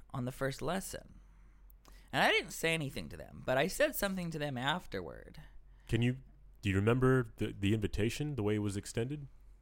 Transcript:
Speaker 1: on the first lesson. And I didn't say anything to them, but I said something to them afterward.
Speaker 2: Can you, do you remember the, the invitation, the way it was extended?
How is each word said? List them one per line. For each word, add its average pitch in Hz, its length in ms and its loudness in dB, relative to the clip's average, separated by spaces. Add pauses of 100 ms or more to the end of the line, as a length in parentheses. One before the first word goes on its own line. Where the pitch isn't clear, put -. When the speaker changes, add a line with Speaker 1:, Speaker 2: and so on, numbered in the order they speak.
(140)
Speaker 1:
on 123 120 -4
the 127 60 -4
first 135 300 -2
lesson. - 540 -6 (960)
And 139 100 2
I 220 80 6
didn't 415 220 2
say 165 240 0
anything 135 340 -4
to 73 80 -12
them, 78 260 -14
but 127 140 2
I 143 80 4
said 269 300 2
something 190 340 -2
to 160 80 -4
them 147 180 -4
afterward. 117 840 -4 (480)
Speaker 2:
Can 117 160 2
you, 123 140 2 (440)
do 107 80 0
you 95 60 4
remember 123 600 6
the, 110 220 -2
the 101 140 4
invitation, 113 640 0
the 113 80 0
way 104 100 2
it 107 60 2
was 104 180 0
extended? 131 480 -4 (360)